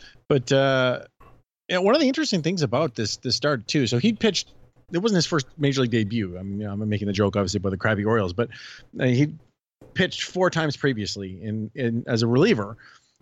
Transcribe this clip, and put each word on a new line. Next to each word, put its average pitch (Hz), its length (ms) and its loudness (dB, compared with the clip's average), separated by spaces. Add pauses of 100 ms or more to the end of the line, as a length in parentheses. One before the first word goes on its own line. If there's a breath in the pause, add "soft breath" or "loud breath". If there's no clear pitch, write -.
(280 loud breath)
But, 135 240 2
uh, 135 500 2 (680)
yeah, 180 80 0
one 196 160 4
of 320 80 4
the 277 60 4
interesting 262 340 0
things 165 220 0
about 135 320 0
this, 110 220 -4
this 123 180 -4
start 143 320 -2
too. 143 180 2
So 120 140 0
he 220 140 2
pitched. - 380 -2 (400)
It 175 60 -2
wasn't 202 200 2
his 160 100 2
first 156 180 0 (100)
major 139 260 0
league 120 100 0
debut. 107 440 -2
I 90 60 -12
mean, 98 200 -8
you 107 40 -6
know, 101 80 -8
I'm 107 160 -4
making 104 160 0
the 101 80 0
joke 98 220 2
obviously 98 240 0
about 98 100 -2
the 95 80 -2
crappy 104 280 0
Orioles, 107 280 0
but, 120 160 -2 (500 loud breath)
uh, 143 60 0
he 139 300 2 (580)
pitched - 300 -2
four 180 260 0
times 160 260 0
previously 101 640 -4
in, 107 360 -6
in 120 320 -2
as 117 160 0
a 117 40 2
reliever, 120 480 2 (460 loud breath)